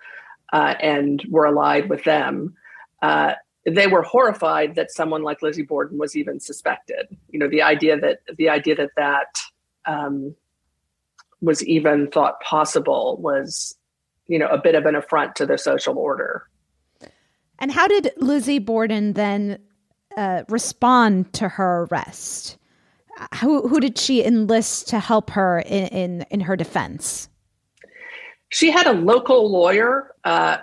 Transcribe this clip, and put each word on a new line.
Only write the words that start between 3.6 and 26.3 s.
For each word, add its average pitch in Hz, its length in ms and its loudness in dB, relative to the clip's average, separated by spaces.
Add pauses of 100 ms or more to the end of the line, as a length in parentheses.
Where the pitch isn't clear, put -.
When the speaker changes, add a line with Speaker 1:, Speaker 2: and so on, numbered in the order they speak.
Speaker 1:
they 196 220 2
were 185 160 4
horrified 165 720 0
that - 160 -4
someone 156 320 -4
like 151 180 -6
Lizzie 151 220 -4
Borden 143 340 -4
was 147 180 -6
even 143 240 -6
suspected. - 680 -8 (240)
You 151 80 -8
know, 143 100 0
the 151 140 2
idea 156 360 2
that, 147 200 -2 (180)
the 160 120 2
idea 151 260 0
that 143 200 -4
that, 143 440 -2 (460)
um, 147 500 -6 (1080)
was 156 240 0
even 147 440 2
thought 143 320 2
possible 147 800 0
was, 156 560 -4 (520)
you 165 120 0
know, 151 80 0
a 147 100 2
bit 160 180 4
of 147 100 2
an 151 100 4
affront 147 420 -2
to 147 80 -2
their 139 120 0
social 143 400 -2
order. 143 500 -4 (1120)
Speaker 2:
And 269 120 -4
how 339 160 2
did 392 300 2
Lizzie 277 420 2
Borden 214 540 0
then, 202 460 -2 (560)
uh, 190 340 -2
respond 226 840 2
to 196 160 -4
her 175 400 0
arrest? - 680 -8 (840)
Who, 277 260 2
who 285 120 2
did 240 180 0
she 254 260 2
enlist 226 680 2
to 226 100 0
help 214 320 0
her 185 280 2
in, 190 280 -2
in, 180 420 -6
in 202 120 -2